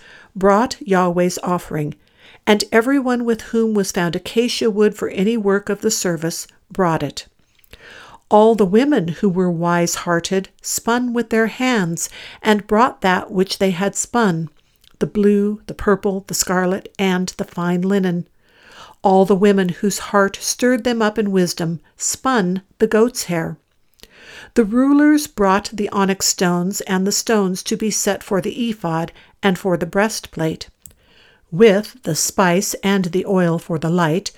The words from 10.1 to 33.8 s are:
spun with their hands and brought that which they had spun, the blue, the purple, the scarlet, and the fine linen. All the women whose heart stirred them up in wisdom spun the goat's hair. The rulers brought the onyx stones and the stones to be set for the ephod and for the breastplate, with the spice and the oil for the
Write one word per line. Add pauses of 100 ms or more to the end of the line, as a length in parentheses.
spun
with
their
hands (320)
and
brought
that
which
they
had
spun, (500)
the
blue,
the
purple,
the
scarlet,
and
the
fine
linen. (720)
All
the
women
whose
heart
stirred
them
up
in
wisdom (160)
spun (160)
the
goat's
hair. (960)
The
rulers
brought
the
onyx
stones
and
the
stones
to
be
set
for
the
ephod (280)
and
for
the
breastplate, (800)
with
the
spice (100)
and
the
oil
for
the